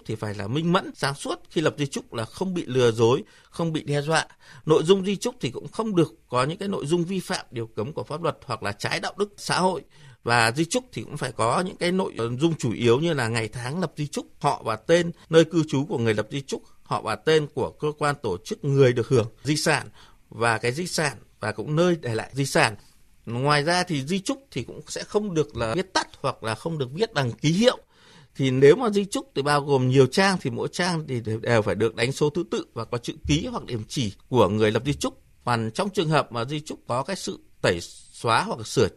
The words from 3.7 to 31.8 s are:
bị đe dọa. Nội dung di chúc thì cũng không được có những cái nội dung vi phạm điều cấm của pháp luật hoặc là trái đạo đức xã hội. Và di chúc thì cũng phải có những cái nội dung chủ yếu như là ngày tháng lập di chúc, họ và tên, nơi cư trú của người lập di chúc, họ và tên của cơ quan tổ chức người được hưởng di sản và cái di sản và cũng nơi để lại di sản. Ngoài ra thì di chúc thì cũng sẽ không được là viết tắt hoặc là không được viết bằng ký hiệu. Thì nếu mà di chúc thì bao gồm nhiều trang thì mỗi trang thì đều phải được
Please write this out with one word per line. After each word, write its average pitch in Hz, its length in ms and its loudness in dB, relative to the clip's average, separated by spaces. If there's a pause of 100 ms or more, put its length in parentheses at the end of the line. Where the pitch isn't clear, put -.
bị 156 100 -4
đe 143 200 -2
dọa. 156 240 0 (400)
Nội 151 160 6
dung 185 220 2
di 196 120 -2
chúc 247 240 -6
thì 127 100 -4
cũng - 180 -10
không 220 280 -4
được 160 180 2 (140)
có 127 160 0
những 151 140 -4
cái 196 100 -6
nội 175 180 -4
dung 170 180 2
vi 185 160 -4
phạm - 300 -6
điều 117 160 -6
cấm 110 260 -8
của 123 120 -8
pháp 156 180 -8
luật 156 220 -4
hoặc - 180 -6
là 101 100 -4
trái 160 280 -4
đạo 190 180 -6
đức 208 180 -4
xã - 240 -2
hội. 185 220 0 (400)
Và 117 340 4
di 165 80 2
chúc 247 280 -2
thì 113 100 -8
cũng - 140 -12
phải 127 160 -6
có 123 280 2
những 180 160 -6
cái 175 160 0
nội 190 220 -2 (260)
dung 165 180 2
chủ 120 140 -2
yếu 117 280 4
như 170 120 0
là 127 160 -2
ngày 113 200 -2
tháng 131 320 -6
lập 175 160 -2
di 151 100 -4
chúc, 240 200 -8 (120)
họ 143 260 0
và 110 120 -2
tên, 170 360 2 (180)
nơi 160 140 8
cư 160 240 0
trú 135 160 0
của 160 140 -4
người 113 160 2
lập 107 160 -2
di 143 100 -8
chúc, - 220 -8 (200)
họ - 200 -4
và 107 140 -4
tên 156 380 2
của 98 160 -2
cơ 151 280 -6
quan 143 240 0
tổ 95 220 -2
chức - 200 -8
người 139 280 6
được 123 160 -2
hưởng 117 180 4 (180)
di 147 120 0
sản 143 320 0 (420)
và 113 280 0
cái 120 140 0
di 170 140 -6
sản 147 300 -2 (240)
và 107 120 -4
cũng 127 240 -4
nơi 175 240 4
để 117 140 -4
lại 110 180 -4
di 139 140 -2
sản. 131 300 2 (500)
Ngoài 139 360 0
ra 175 200 2
thì 151 240 -2
di 190 120 -2
chúc 269 200 -4 (120)
thì 131 120 -6
cũng - 260 -12
sẽ 170 160 -10
không 208 300 -2
được 151 220 -2
là 190 180 -2
viết 185 180 -4
tắt 320 160 0 (120)
hoặc 131 240 -4
là 110 100 -2
không 165 240 -6
được 127 140 -4
viết 208 220 -4
bằng 131 180 0
ký 147 200 0
hiệu. 226 260 2 (580)
Thì 135 140 0
nếu 139 260 6
mà 254 140 0
di 202 140 0
chúc 262 300 -6
thì 139 80 -2
bao 147 180 2
gồm 139 280 0
nhiều 131 180 8
trang 190 340 2
thì 135 100 -4
mỗi 117 220 -4
trang 175 360 -2
thì 123 120 -4 (220)
đều 117 200 4
phải 101 120 0
được 110 200 2